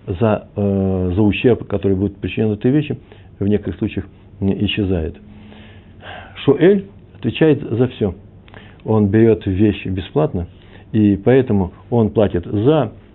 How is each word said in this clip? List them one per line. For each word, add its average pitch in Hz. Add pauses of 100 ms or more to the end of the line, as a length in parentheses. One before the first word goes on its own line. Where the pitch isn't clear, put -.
(200)
за, 95
э, 95
за 107
ущерб, 107
который 98
будет 98
причинен 110
этой 107
вещи, 151 (400)
в 98
некоторых 98
случаях, 101 (320)
м, 98 (120)
исчезает. 92 (1300)
Шуэль 190 (300)
отвечает 147
за 117
всё. 104 (720)
Он 107
берёт 110
вещи 98
бесплатно, 95 (420)
и 104
поэтому 113 (200)
он 113
платит 92
за, 110 (240)